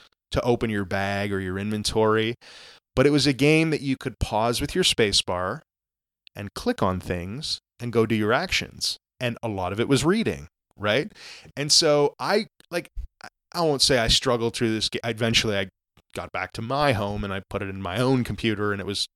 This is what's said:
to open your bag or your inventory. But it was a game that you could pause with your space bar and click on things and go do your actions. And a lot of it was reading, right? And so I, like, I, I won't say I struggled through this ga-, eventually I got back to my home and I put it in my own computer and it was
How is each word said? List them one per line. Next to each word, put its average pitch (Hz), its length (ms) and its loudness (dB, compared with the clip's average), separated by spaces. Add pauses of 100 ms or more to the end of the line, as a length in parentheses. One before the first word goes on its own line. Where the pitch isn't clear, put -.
(320)
to - 100 -2
open 120 280 0
your 101 160 -2
bag 101 480 -2
or 95 60 -2
your 92 180 -4
inventory. 107 800 0 (600)
But 131 100 4
it 143 60 6
was 143 160 4
a 143 60 4
game 156 360 4
that 151 120 -2
you 135 180 0
could 120 200 -10
pause 113 420 0
with 143 140 -4
your 180 80 2
space - 380 4
bar 95 400 -4 (760)
and 101 180 -10
click - 300 -4
on 92 160 0
things 92 600 -6 (200)
and 120 140 -8
go 113 120 4
do 113 100 0
your 107 180 2
actions. - 640 -4 (220)
And 123 240 -4
a 117 40 -6
lot 95 240 -4
of 101 80 -4
it 117 80 0
was 131 160 4
reading, 143 440 0 (300)
right? 113 340 0 (440)
And 147 160 -2
so 147 480 4
I, 190 280 0 (220)
like, 175 200 -6 (340)
I, - 40 -16 (280)
I 175 60 -2
won't 147 200 2
say 131 180 6
I 113 100 2
struggled 117 440 2
through 113 180 0
this 107 180 -2
ga-, - 160 -6
eventually 113 520 0
I 98 120 -2 (440)
got 87 200 -12
back 90 200 -6
to - 80 -10
my 139 320 0
home 104 300 -2
and 98 100 -6
I 95 160 -6
put 101 120 -4
it 98 80 -6
in 98 120 -8
my 92 180 -4
own 127 240 2
computer 104 500 -2
and 101 80 -4
it 90 60 -8
was 98 280 -4